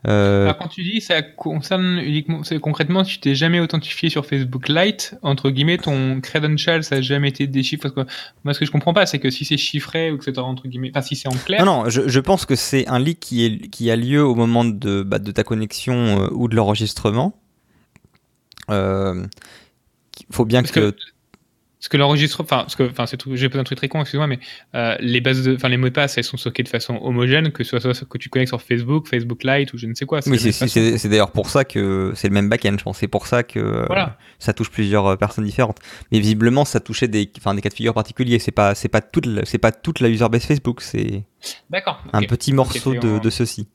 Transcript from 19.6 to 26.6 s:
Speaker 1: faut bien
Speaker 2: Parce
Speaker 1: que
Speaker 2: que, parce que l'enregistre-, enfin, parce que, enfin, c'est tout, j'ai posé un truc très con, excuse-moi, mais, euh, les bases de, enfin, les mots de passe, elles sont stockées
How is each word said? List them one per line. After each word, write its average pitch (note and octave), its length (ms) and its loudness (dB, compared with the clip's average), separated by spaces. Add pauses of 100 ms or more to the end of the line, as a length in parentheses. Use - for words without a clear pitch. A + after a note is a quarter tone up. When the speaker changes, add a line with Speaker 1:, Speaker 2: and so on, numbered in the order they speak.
Speaker 1:
faut B2 140 2
bien A#2+ 180 4
Speaker 2:
Parce - 100 -2
Speaker 1:
que G#2 180 4
Speaker 2:
que, - 60 -8 (840)
parce - 120 -14
que D#3 80 0
l'enregistre-, D3 420 2
enfin, C#3+ 200 0
parce - 160 -8
que, C3+ 80 2
enfin, B2 200 -4
c'est A#2+ 140 -8
tout, C3+ 180 -8
j'ai B2+ 140 0
posé C3+ 100 -2
un C3 40 0
truc - 120 -6
très C#3 120 -6
con, D#3 120 -4
excuse-moi, C#3+ 260 -2
mais, C3 120 -2 (360)
euh, A#2 260 0
les B2 200 0
bases C3 220 0
de, C3 120 2
enfin, B2+ 140 -2
les B2 80 2
mots B2+ 140 2
de - 20 -12
passe, C#3+ 240 0
elles A#2 80 -2
sont - 140 -8
stockées - 240 -4